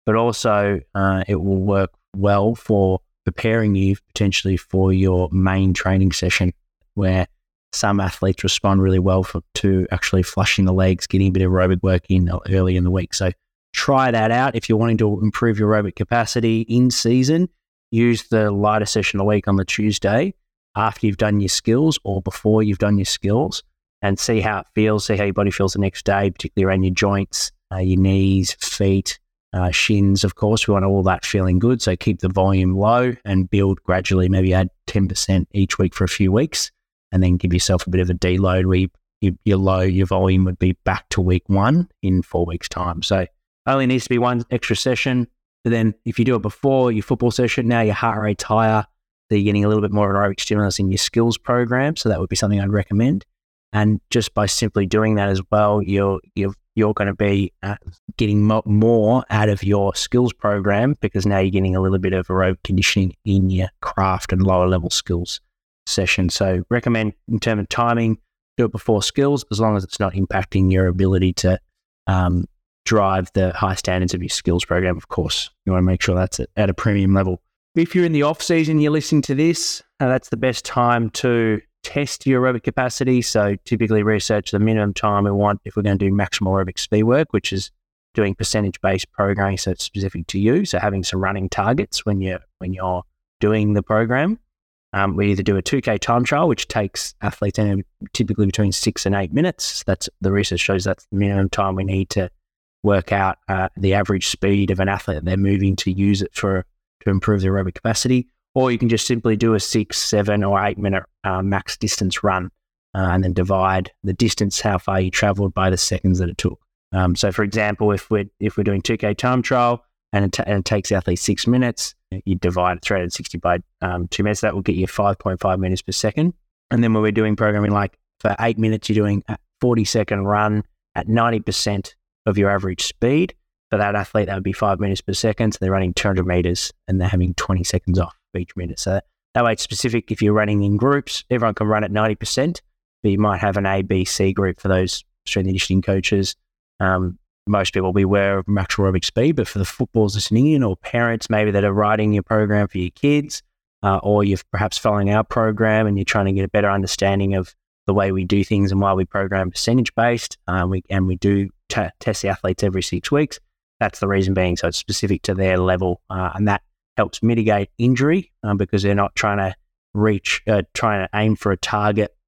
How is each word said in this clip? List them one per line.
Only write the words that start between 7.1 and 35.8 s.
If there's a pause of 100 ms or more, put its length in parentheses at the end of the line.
some
athletes
respond
really
well
for, (100)
to
actually
flushing
the
legs,
getting
a
bit
of
aerobic
work
in (180)
early
in
the
week.
So (400)
try
that
out.
If
you're
wanting
to
improve
your
aerobic
capacity
in
season, (420)
use
the
lighter
session
of
the
week
on
the
Tuesday (420)
after
you've
done
your
skills
or
before
you've
done
your
skills, (400)
and
see
how
it
feels,
see
how
your
body
feels
the
next
day,
particularly
around
your
joints, (200)
uh,
your
knees,
feet, (340)
uh,
shins,
of
course.
We
want
all
that
feeling
good.
So
keep
the
volume
low (100)
and
build
gradually.
Maybe
add (160)
ten
percent
each
week